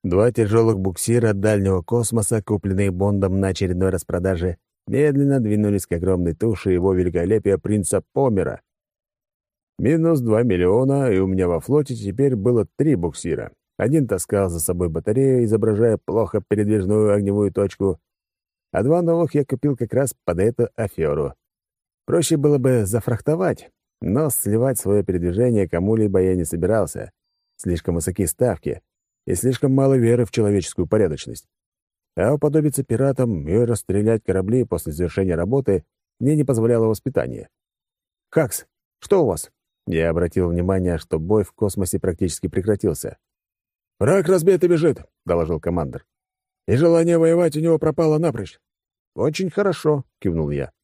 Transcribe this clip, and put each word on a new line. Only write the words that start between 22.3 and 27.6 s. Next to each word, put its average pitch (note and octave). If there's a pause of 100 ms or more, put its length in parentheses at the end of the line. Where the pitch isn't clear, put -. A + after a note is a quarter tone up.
было D3
бы B2
зафрахтовать, B2 (280)
но C3+
сливать A#2
свое G2+
передвижение F#2
кому-либо G2
я F#2
не F2
собирался. F2 (460)
Слишком F2